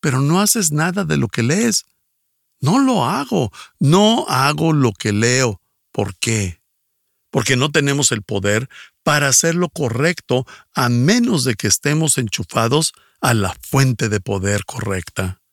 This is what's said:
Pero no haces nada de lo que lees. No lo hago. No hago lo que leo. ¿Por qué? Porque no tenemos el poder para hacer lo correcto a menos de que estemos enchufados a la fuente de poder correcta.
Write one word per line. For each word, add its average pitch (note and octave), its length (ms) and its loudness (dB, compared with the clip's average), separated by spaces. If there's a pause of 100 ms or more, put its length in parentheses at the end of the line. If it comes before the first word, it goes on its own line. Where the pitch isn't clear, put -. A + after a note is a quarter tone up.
Pero C3 200 0
no D#3 200 2
haces G#3 300 0
nada E3+ 340 -2
de D3+ 120 -2
lo C3 120 0
que - 140 -4
lees. G3 420 0 (760)
No E3+ 180 2
lo B3+ 260 2
hago. F3+ 480 -2 (260)
No G3+ 500 4
hago D3 440 2
lo C3+ 200 2
que G#2+ 200 -4
leo. A#2 480 2 (320)
¿Por F#2+ 240 -4
qué? G#2 440 -4 (680)
Porque C3 260 0
no C#3 140 0
tenemos C#3 400 0
el A2 120 -4
poder G#2 460 -2 (360)
para D3 240 2
hacer E3 260 0
lo F3 140 -2
correcto C3 800 -2 (280)
a B2+ 140 0
menos E3 560 2
de B2+ 100 0
que G2+ 140 -4
estemos D3 500 0
enchufados A#2+ 760 -2 (280)
a A#2+ 140 2
la G2 280 -2
fuente C3 460 0
de G#2 120 -2
poder G2 440 -4
correcta. F#2+ 760 -6 (120)